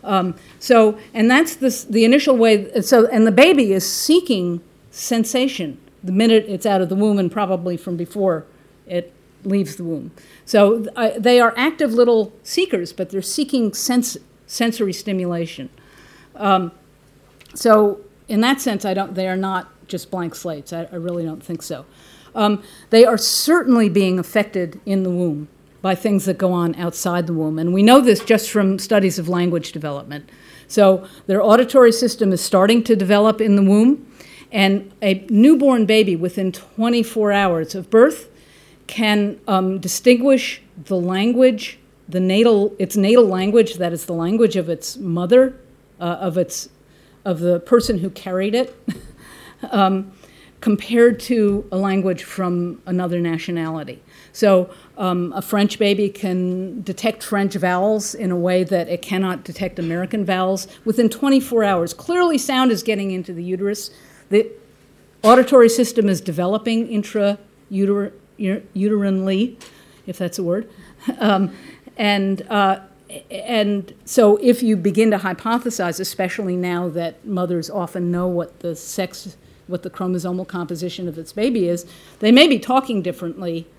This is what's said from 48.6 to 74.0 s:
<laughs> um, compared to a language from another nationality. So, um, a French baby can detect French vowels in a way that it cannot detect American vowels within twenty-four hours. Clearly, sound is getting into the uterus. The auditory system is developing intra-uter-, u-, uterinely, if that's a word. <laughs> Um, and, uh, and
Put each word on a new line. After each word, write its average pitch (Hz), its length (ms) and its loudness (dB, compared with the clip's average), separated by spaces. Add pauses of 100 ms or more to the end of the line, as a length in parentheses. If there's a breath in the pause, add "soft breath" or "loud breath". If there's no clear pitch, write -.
<laughs> - 460 -18
um, 190 400 0 (500 soft breath)
compared 233 580 2
to 208 520 -2
a 185 60 -4
language 190 460 -2
from 175 640 -6
another 180 340 -4
nationality. 165 840 -6 (300 soft breath)
So, 185 380 2 (280 loud breath)
um, 180 380 -4
a 190 60 -6
French 202 360 -2
baby 202 320 0
can 185 720 -6
detect 220 420 -6
French 196 320 -4
vowels 190 600 -2
in 190 160 -6
a 180 40 -4
way 180 280 0
that 170 240 -2
it 170 140 -6
cannot 185 420 -4
detect 180 360 -10
American 175 460 -6
vowels 185 420 -2 (180 loud breath)
within 220 240 2
twenty-four 262 540 0
hours. 175 300 0
Clearly, 339 440 0
sound 262 340 0
is 190 120 -2
getting 202 280 -4
into 185 220 -8
the 170 100 -10
uterus. 196 480 -6 (380 soft breath)
The 214 200 2 (720)
auditory 247 480 8
system 233 400 0
is 180 100 0
developing 208 680 -2
intra-uter-, 202 1200 -4 (260)
u-, 202 360 -4
uterinely, 196 840 -2 (500 loud breath)
if 180 100 -12
that's 175 220 -8
a 190 40 -6
word. 185 300 -4
<laughs> - 60 -20 (400 loud breath)
Um, 196 320 0 (460 loud breath)
and, 196 520 -2
uh, 196 300 0 (500)
and 208 640 -4 (120)